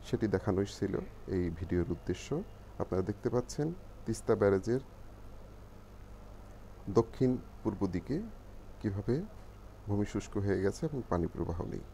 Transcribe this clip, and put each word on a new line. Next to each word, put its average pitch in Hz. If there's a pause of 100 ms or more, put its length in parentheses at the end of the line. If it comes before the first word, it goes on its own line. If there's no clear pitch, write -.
সেটি 113 (100)
দেখানোই 98
ছিল 98 (420)
এই 90 (160)
ভিডিওর 87
উদ্দেশ্য। - (540)
আপনারা 90
দেখতে 107
পাচ্ছেন 123 (380)
তিস্তা 113
ব্যারেজের 101 (2250)
দক্ষিণ 127 (300)
পূর্ব 101 (140)
দিকে 92 (640)
কীভাবে 104 (720)
ভূমি 104
শুষ্ক - (120)
হয়ে 95
গেছে 98
এবং 147 (120)
পানি 85
প্রবাহ 85 (120)
নেই। - (100)